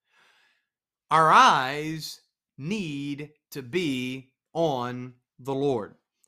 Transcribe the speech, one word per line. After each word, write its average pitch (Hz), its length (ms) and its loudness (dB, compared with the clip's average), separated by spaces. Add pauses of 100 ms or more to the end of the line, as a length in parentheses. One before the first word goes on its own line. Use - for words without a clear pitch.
(1080)
Our 160 220 6
eyes 156 920 2 (380)
need 147 720 -8 (180)
to 139 140 -12
be 131 680 -4 (240)
on 123 640 -4 (240)
the 135 160 -6
Lord. 127 400 -2 (320)